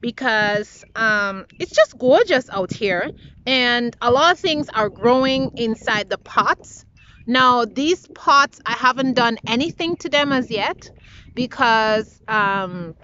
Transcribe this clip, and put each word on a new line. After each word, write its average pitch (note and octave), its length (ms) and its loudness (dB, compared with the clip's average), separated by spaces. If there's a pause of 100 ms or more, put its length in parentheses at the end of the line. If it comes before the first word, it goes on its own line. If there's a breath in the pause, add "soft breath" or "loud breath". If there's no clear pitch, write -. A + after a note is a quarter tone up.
because, G#3+ 800 -4 (120)
um, G#3 500 -2 (140)
it's F4 160 -8
just D4+ 220 2
gorgeous C#4 540 2
out F#3+ 220 -4
here, G3 360 -4 (360 loud breath)
and A#3+ 560 0
a A#3+ 100 0
lot D4+ 220 4
of F4 60 -2
things D4+ 360 -4
are G#3+ 140 0
growing C4 680 0
inside A3 540 -2
the G3 100 -4
pots. - 680 -4 (420 soft breath)
Now, B3 380 4
these D4 500 -2
pots, C#4 500 2
I A3 80 -6
haven't B3+ 420 0
done A#3 220 2 (100)
anything D#4+ 500 -2
to - 120 -8
them C#4+ 240 2
as B3+ 180 0
yet, A3+ 400 -6 (440 soft breath)
because, A3 920 0
um F#3+ 760 -4